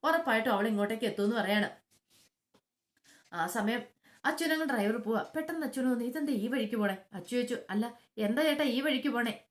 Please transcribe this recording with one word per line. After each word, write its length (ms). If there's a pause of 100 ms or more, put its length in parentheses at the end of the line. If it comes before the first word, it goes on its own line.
ഉറപ്പായിട്ടും 500
അവൾ 140
ഇങ്ങോട്ടേക്ക് 400
എത്തുമെന്ന്" 300
പറയണം. 360 (1600)
ആ 140
സമയം 360 (420)
അച്ഛനങ്ങ് 420
ഡ്രൈവർ 300
പോവാ. 260
പെട്ടെന്ന് 440
അച്ഛന് 200
തോന്നി, 180
"ഇതെന്താ 280
ഈ 160
വഴിക്ക് 280
പോണേ?" 200 (160)
അച്ചു 200
ചോദിച്ചു, 240 (140)
"അല്ല, 140 (340)
എന്താ 240
ചേട്ടാ 220
ഈ 160
വഴിക്ക് 300
പോണേ?" 240 (160)